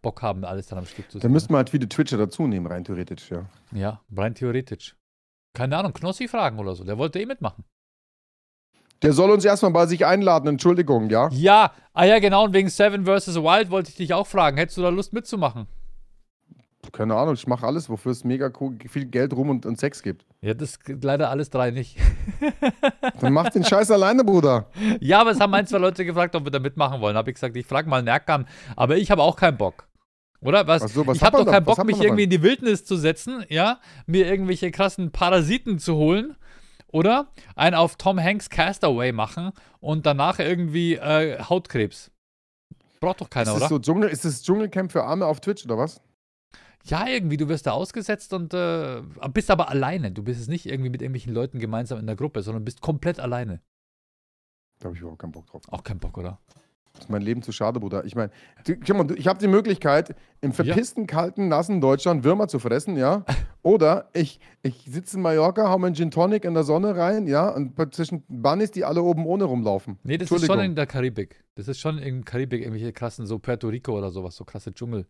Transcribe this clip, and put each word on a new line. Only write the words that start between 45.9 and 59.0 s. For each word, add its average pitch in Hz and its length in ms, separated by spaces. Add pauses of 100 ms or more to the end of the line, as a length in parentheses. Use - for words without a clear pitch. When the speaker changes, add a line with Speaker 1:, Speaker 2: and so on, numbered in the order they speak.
Speaker 1:
Ja, 180 200
irgendwie, 190 300
du 147 120
wirst 156 160
da 135 60
ausgesetzt 196 600
und, 175 220
äh, 165 480 (320)
bist - 160
aber 165 200
alleine. 139 420
Du 104 100
bist 120 180
jetzt 117 100
nicht 170 180
irgendwie 131 240
mit 127 100
irgendwelchen 127 320
Leuten 127 240
gemeinsam 113 400
in 110 80
der 107 100
Gruppe, 131 280
sondern 110 200
bist 117 180
komplett 165 380
alleine. 120 400 (1200)
Speaker 2:
Da 90 100
hab 85 60
ich 85 60
überhaupt 80 180
keinen 85 120
Bock 82 160
drauf. - 220
Speaker 1:
Auch - 140
keinen 101 160
Bock, - 200
oder? 90 180 (560)
Speaker 2:
Das - 120
ist - 40
mein 101 140
Leben 117 180
zu 113 100
schade, 113 280
Bruder. 101 260
Ich 98 100
mein, 110 140 (360)
du, 175 120
guck 196 200
mal, 180 60